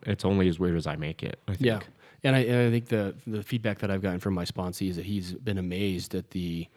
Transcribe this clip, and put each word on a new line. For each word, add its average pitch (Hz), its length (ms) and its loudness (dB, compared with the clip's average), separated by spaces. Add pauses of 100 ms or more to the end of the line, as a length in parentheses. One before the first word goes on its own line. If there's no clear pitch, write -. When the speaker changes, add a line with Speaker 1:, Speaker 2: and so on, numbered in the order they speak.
Speaker 1:
it's 104 180 -2
only 95 240 6
as 82 120 2
weird 87 160 4
as 80 100 0
I 76 100 -2
make 76 280 -6
it, - 240 -8
I 101 40 -2
think. 127 140 0
Speaker 2:
Yeah. 107 140 4 (420)
And 135 140 4
I, 131 40 6
and 120 280 4
I - 20 4
think 117 160 2
the, 104 280 0 (120)
the 107 160 -4
feedback 110 380 -2
that 101 100 -2
I've 95 120 0
gotten 92 180 0
from 101 140 0
my 87 100 0
sponsee 90 460 -4
is 87 60 -4
that 90 100 -6
he's 95 260 -4
been 101 260 -2
amazed 90 560 -2
at 90 160 -4
the, 85 460 -4